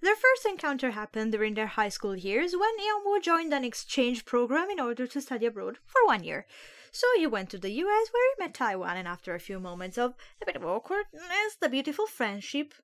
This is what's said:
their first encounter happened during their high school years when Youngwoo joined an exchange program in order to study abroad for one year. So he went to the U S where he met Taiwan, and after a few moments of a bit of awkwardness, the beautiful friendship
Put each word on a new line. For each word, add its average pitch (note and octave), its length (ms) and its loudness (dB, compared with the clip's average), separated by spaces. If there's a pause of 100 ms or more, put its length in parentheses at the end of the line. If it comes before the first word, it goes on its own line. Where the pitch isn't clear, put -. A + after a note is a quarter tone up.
their G4 140 4
first B4+ 300 4
encounter C#4+ 460 0
happened A3 400 -4
during G#3+ 240 0
their A3 120 0
high G#3+ 220 0
school G3 260 -4
years G#3 380 0
when G#4+ 240 0
Youngwoo G4+ 440 0
joined E4 300 2
an C#4 120 0
exchange A#3+ 640 0
program B3+ 440 2
in F#4+ 100 -4
order B3 280 -2
to C#4 140 -4
study A#3 260 -2
abroad G3+ 360 -6
for B4+ 220 6
one A3 180 4
year. D#3+ 220 -6 (460)
So - 160 0 (100)
he D#4+ 100 4
went G3+ 220 -2
to G3+ 80 -12
the F#3+ 140 -6
U D#4 180 -2
S A4 220 2
where B4+ 240 4
he G4+ 80 -4
met E4+ 100 -4
Taiwan, F#3+ 440 -2
and F3+ 100 -6
after F3 280 -6
a F3 40 -6
few F#3+ 200 -10
moments F3+ 380 -10
of B3 180 0 (260)
a - 40 -8
bit E3+ 100 -4
of D#3 100 -8
awkwardness, F4+ 920 -2
the D#4 100 2
beautiful C#4+ 360 -2
friendship B3 680 -6 (100)